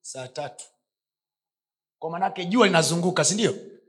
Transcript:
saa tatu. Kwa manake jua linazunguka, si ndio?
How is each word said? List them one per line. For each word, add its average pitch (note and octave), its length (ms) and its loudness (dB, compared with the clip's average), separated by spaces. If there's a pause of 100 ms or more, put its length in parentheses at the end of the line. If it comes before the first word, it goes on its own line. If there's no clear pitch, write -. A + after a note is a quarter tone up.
saa C3 260 -14
tatu. - 380 -12 (1300)
Kwa D#3+ 100 -8
manake F#3 360 -4
jua G#3 220 4
linazunguka, E3+ 560 2
si E3 100 2
ndio? G#3 220 0 (340)